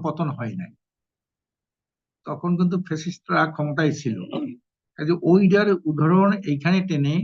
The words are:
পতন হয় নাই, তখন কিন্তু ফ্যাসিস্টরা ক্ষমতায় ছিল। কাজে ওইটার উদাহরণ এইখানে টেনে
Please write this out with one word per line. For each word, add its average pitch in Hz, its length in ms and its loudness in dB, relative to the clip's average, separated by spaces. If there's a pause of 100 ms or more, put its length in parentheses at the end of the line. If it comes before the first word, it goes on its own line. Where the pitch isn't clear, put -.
পতন 156 260 -4
হয় 117 240 -8
নাই, 92 180 -12 (1500)
তখন 151 300 -4
কিন্তু 180 200 2 (100)
ফ্যাসিস্টরা 160 560 -4 (120)
ক্ষমতায় 147 380 0
ছিল। 113 240 -6 (800)
কাজে 156 160 -2 (100)
ওইটার 196 460 6 (220)
উদাহরণ 170 400 4 (200)
এইখানে 151 280 0 (100)
টেনে 147 360 0